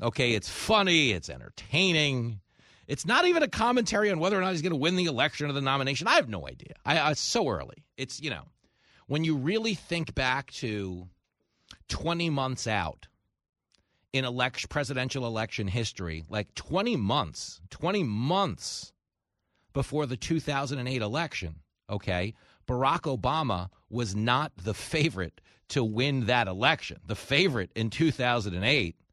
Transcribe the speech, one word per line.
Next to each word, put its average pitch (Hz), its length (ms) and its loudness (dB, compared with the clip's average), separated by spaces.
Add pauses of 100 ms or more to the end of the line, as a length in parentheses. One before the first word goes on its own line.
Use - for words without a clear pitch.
Okay, 120 300 2
it's 104 160 0
funny, 175 640 4
it's 82 180 -4
entertaining. 131 1120 0 (460)
It's - 200 -6
not 277 200 4
even 339 160 4
a 285 60 2
commentary 214 640 2
on 175 80 0
whether 190 180 2
or 190 40 2
not 185 120 0
he's 160 100 -2
gonna 170 140 0
win 165 200 2
the 180 80 2
election 147 440 0
or 143 40 -2
the 139 80 -2
nomination. 135 480 0
I 269 60 6
have 285 140 4
no 85 180 -6
idea. - 280 -14 (100)
I, 151 140 4
I, 151 140 4
it's - 80 -2
so 214 280 0
early. 73 360 -4 (120)
It's, - 240 -10
you 151 100 -6
know, 78 140 -8 (640)
when 156 180 0
you 160 120 4
really 208 380 0
think 170 400 -4
back 131 400 0
to 95 540 -6 (800)
twenty 170 420 0
months 131 360 -2
out 98 400 -2 (1040)
in 135 120 0
elect-, 123 440 -2
presidential 131 580 -2
election 110 420 -2
history, 90 600 -4
like, 104 260 -4
twenty 202 420 -2
months, 110 640 -2 (100)
twenty 190 320 0
months 127 880 -2 (800)
before 139 340 -2
the 123 100 -4
two 160 240 0
thousand 139 380 -2
and 123 100 -4
eight 127 140 -2
election, 104 540 -4 (320)
okay, 98 460 -2 (320)
Barack 131 360 2
Obama 127 640 0 (200)
was 107 280 -2
not 123 400 2
the 98 180 -4
favorite 98 640 -2 (280)
to 131 160 0
win 123 420 0
that 117 220 4
election. 120 580 0
The 107 80 -4
favorite 139 600 2
in 113 160 0
two 160 200 2
thousand 120 440 0
and 90 100 -2
eight 117 320 2 (160)